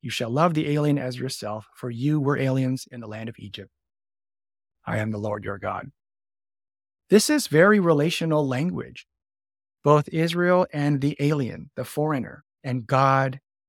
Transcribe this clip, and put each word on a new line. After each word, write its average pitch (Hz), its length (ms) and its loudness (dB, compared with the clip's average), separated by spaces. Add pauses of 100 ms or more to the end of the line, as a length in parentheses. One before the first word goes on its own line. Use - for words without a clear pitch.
You 123 80 -8
shall 113 200 -4
love 160 220 2
the 156 160 -2
alien 147 300 2
as 127 200 -6
yourself, 107 560 -8
for 123 160 -10
you 143 300 0
were 139 160 2
aliens 131 540 0
in 123 100 -14
the 113 80 -14
land 110 220 -10
of - 80 -18
Egypt. 101 320 -16 (1160)
I 113 120 -4
am 107 120 -4
the 104 80 -6
Lord 104 260 -6
your 101 140 -6
God." 98 340 -8 (1160)
This 208 200 6
is 302 200 0
very 190 320 6
relational 156 640 2
language, 135 600 -6 (760)
both 147 260 4
Israel 175 640 2
and 147 280 0
the 143 180 -2
alien, 143 560 -2
the 127 100 -8
foreigner, 147 600 -4 (180)
and 127 240 -6
God 135 540 2 (280)